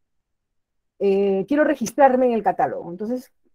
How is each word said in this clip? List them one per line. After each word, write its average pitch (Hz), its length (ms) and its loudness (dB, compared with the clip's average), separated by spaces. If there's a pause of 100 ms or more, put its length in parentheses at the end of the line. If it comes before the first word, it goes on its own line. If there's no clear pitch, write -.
(1000)
Eh, 196 480 0
"Quiero 294 160 2
registrarme 262 640 2
en 240 60 0
el 220 100 -2
catálogo". 175 480 -2
Entonces, 220 420 -10 (220)